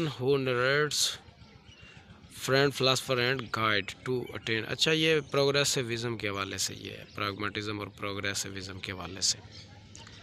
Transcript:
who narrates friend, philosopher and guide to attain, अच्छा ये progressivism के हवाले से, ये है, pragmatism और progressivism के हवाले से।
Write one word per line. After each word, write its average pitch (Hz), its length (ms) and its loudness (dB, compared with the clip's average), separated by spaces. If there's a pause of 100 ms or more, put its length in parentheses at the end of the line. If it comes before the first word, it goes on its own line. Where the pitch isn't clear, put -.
(180)
who 135 260 4
narrates 135 560 2 (1400)
friend, 135 300 4
philosopher 131 440 2
and 127 240 2 (140)
guide 107 340 2 (140)
to 127 100 0 (220)
attain, 113 280 -2
अच्छा 160 280 2
ये 160 280 4
progressivism 131 960 2
के 107 120 -4
हवाले 98 300 -4
से, - 160 -2
ये 101 160 -10
है, 104 240 -12
pragmatism 104 640 -4
और 101 80 -6
progressivism 98 880 -6
के 98 140 -6
हवाले 92 300 -6
से। - 160 2 (840)